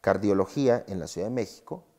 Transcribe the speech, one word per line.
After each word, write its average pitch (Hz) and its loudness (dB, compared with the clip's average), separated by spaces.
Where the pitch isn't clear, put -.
Cardiología 101 2
en 95 -6
la 78 -6
Ciudad 90 -6
de 123 -6
México 127 -8